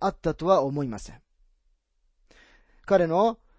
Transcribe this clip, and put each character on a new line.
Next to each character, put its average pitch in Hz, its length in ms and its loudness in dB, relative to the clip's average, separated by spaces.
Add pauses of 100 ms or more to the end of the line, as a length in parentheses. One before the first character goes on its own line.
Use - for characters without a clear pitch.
あ 196 80 -2
っ - 100 -6
た 156 160 -4
と 160 120 -8
は 180 160 4
思 139 200 -4
い 131 60 -6
ま 107 100 -10
せ - 140 -16
ん。 - 100 -20 (1600)
彼 185 200 4
の、 202 320 2 (200)